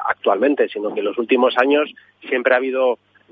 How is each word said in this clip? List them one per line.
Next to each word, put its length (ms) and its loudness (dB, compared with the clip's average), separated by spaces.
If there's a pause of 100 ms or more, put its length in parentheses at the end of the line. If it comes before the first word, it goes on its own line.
actualmente, 680 0
sino 220 -6
que 100 -4
en 40 -4
los 140 -2
últimos 400 2
años 340 2 (340)
siempre 280 0
ha 20 2
habido, 400 0 (340)